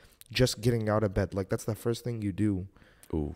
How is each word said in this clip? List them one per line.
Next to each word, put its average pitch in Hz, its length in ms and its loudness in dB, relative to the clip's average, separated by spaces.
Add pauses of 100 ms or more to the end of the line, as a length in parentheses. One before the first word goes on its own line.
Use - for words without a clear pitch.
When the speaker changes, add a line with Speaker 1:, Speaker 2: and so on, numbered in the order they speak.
(320)
Speaker 1:
just 123 300 2
getting 113 280 2
out 107 140 4
of 98 100 0
bed, 101 200 0
like, 95 160 -2
that's 113 160 -4
the 110 100 -2
first 120 280 -2
thing 117 180 -6
you 101 100 -2
do. 95 360 0 (460)
Speaker 2:
Ooh. 76 220 -2